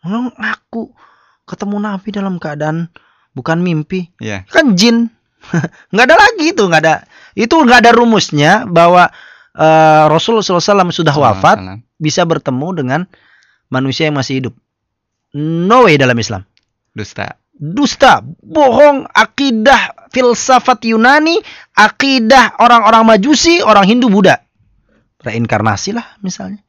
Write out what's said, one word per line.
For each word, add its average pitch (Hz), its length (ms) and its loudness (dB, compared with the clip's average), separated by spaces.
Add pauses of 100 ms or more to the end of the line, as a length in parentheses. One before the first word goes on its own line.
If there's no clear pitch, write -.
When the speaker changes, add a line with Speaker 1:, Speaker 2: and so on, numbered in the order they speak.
Speaker 1:
Orang 226 320 -8
ngaku - 640 -12 (480)
ketemu 202 340 -8
Nabi 208 320 -8
dalam 196 320 -6
keadaan 156 480 -6 (400)
bukan 160 300 -6
mimpi. 175 580 -6
Speaker 2:
Iya. 104 280 -10
Speaker 1:
Kan 285 280 0
jin. 233 400 0 (320)
<laughs> - 480 -8
Nggak 226 100 2
ada 320 120 4
lagi 403 340 0
itu, - 100 -6
nggak 165 220 0
ada. 160 240 -2 (260)
Itu 233 240 -2
nggak 247 240 4
ada 233 120 4
rumusnya 214 720 0
bahwa, 175 400 4 (480)
eh, 156 520 4
Rasulullah 190 360 0
sallallahu 175 160 -2
alaihi 165 140 -2
wasallam 185 180 0
sudah 160 220 -2
Speaker 2:
Sallallahu 147 160 -2
alaihi 98 120 0
Speaker 1:
wafat, 175 160 2
Speaker 2:
wasallam. 95 220 -14 (180)
Speaker 1:
bisa 156 280 -4
bertemu 160 480 -6
dengan 143 280 -4 (680)
manusia 135 420 -4
yang 147 80 -4
masih 131 220 -6
hidup. 117 140 -10 (1080)
No 233 220 2
way 160 80 4
dalam 127 240 0
Islam. 107 240 -8 (480)
Speaker 2:
Dusta. - 480 -14 (140)
Speaker 1:
Dusta, 175 720 -2 (160)
bohong, 285 680 2
akidah 226 1000 -2
filsafat 247 720 0
Yunani, 269 560 0 (340)
akidah 233 840 2
orang-orang 226 480 4
Majusi, 277 560 2
orang 202 240 4
Hindu, 240 240 2
Buddha. 185 320 2 (760)
Reinkarnasi 113 760 -4
lah - 260 -12
misalnya. 196 380 -12 (100)